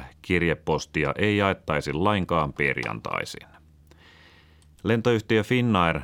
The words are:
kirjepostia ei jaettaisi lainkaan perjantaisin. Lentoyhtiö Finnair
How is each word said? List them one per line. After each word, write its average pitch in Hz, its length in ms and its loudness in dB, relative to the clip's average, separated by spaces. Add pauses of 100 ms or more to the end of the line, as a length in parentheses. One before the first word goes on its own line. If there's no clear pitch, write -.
(220)
kirjepostia 80 960 0
ei 104 200 0
jaettaisi 80 560 0
lainkaan 85 600 0
perjantaisin. 58 920 -4 (1400)
Lentoyhtiö 110 600 2
Finnair 101 600 2